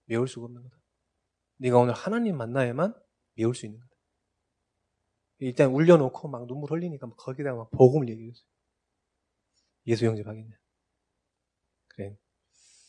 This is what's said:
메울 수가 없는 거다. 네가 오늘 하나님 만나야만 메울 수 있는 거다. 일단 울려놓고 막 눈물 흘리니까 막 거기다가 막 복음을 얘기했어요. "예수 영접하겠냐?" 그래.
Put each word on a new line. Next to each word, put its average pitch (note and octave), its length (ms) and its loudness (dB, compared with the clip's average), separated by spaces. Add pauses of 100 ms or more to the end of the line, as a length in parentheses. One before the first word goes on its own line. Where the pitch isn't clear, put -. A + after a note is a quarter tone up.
메울 A#2+ 240 -2
수가 A#2 160 -16
없는 A#2+ 180 -18
거다. B2+ 160 -20 (800)
네가 B2 220 4
오늘 B2 160 4
하나님 G#3+ 420 -2
만나야만 B2+ 580 -2 (400)
메울 A2+ 200 0
수 - 100 -14
있는 G#2+ 160 -16
거다. - 140 -20 (1400)
일단 C3 320 0
울려놓고 D#3 580 4
막 A#2+ 180 -12
눈물 C#3 240 -10
흘리니까 D#3+ 360 -8
막 A#2 100 -18
거기다가 C3+ 400 -8
막 A2+ 140 -12
복음을 C3 400 6
얘기했어요. A2+ 360 -16 (1400)
"예수 A#2 180 0
영접하겠냐?" A2 540 -6 (1300)
그래. G2+ 300 -14 (720)